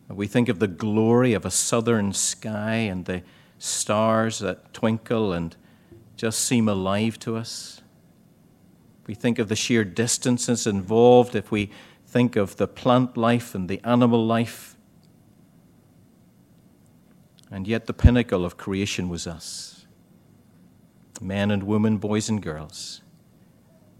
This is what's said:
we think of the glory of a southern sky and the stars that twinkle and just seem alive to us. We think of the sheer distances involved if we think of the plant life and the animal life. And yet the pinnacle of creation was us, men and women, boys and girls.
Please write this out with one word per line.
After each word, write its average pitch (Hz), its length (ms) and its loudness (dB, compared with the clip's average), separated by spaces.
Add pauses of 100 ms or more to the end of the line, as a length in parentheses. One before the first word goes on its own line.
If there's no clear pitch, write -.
we 101 200 -6
think 120 220 2
of 92 100 0
the 107 80 2
glory 110 680 2
of 92 120 -2
a 92 60 -4
southern 113 600 0
sky 107 600 -4
and 98 320 -2
the 90 180 -6 (340)
stars 110 800 0
that 92 360 -8
twinkle 110 600 -2
and 85 220 -6 (600)
just 113 260 -4
seem 113 280 2
alive 101 480 -2
to 113 180 -8
us. - 460 -12 (1300)
We 107 80 -8
think 120 240 -2
of 110 100 -2
the 107 60 0
sheer 113 280 2
distances 117 840 -2
involved 117 680 6
if 104 160 -6
we 104 200 -2 (340)
think 123 300 2
of 98 220 0
the 98 100 0
plant 123 500 0
life 117 380 0
and 92 120 -6
the 98 160 -6
animal 120 400 4
life. 113 520 -2 (2750)
And 95 180 -8
yet 113 200 -2
the 120 60 -4
pinnacle 117 520 4
of 87 120 -8
creation 98 520 -4
was 85 160 -8
us, - 600 -16 (1300)
men 98 300 -2
and 101 140 -2
women, 107 340 2
boys 107 320 -2
and 104 140 -2
girls. 78 580 -12 (1000)